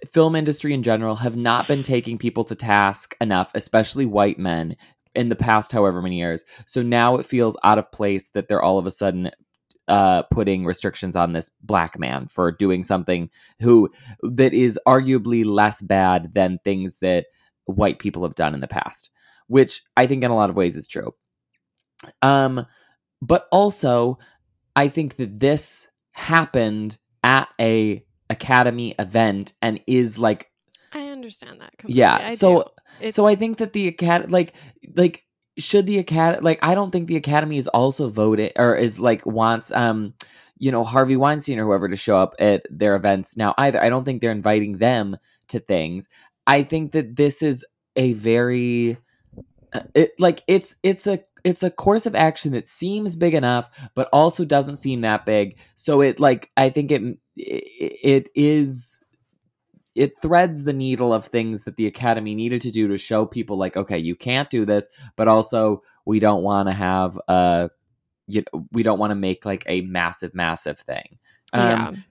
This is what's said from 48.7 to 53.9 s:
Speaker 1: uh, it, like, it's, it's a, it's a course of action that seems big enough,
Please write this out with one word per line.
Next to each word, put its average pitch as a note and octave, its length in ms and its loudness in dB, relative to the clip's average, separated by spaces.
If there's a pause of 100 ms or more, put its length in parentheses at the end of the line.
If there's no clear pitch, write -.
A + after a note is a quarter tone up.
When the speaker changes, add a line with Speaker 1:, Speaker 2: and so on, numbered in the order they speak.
Speaker 1:
uh, - 80 -8 (120)
it, D#3+ 260 4
like, F3 280 2
it's, F#3+ 360 0
it's F#3+ 240 -2
a, G3 120 -2 (240)
it's F3+ 200 0
a F3+ 80 -2
course G#3 340 0
of A3 100 -4
action D#3 360 0
that A#2+ 180 -6
seems G3 460 -6
big E3+ 180 0
enough, B2 360 0 (260)